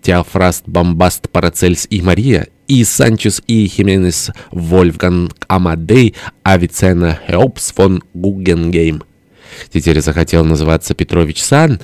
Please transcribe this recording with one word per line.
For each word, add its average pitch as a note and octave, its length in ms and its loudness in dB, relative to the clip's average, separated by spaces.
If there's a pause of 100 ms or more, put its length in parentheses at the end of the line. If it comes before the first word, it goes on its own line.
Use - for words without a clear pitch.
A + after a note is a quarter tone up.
Теофраст, F2+ 640 -2
Бомбаст, F2 640 0
Парацельс - 600 -2
и G#2 100 -4
Мария, F#2 460 0 (200)
и B2+ 160 4
Санчес, A2 640 0
и A2 220 2
Хименес, F#2+ 640 -2 (180)
Вольфганг F2 1000 0
Амадей, F#2 680 2 (260)
Авиценна, F2 880 0
Хеопс G#2 440 -2
фон F#2+ 300 2 (140)
Гугенгейм. E2+ 880 -2 (680)
Теперь D#2 300 0
захотел D#2+ 440 0
называться D#2+ 480 0
Петрович D#2+ 480 -2
Сан, C#3+ 420 2